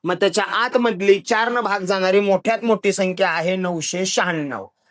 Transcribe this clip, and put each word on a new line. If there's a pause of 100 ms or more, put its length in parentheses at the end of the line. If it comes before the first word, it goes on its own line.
मग
त्याच्या
आतमधली
चारनं
भाग
जाणारी
मोठ्यात
मोठी
संख्या
आहे
नऊशे
शहाण्णव. (260)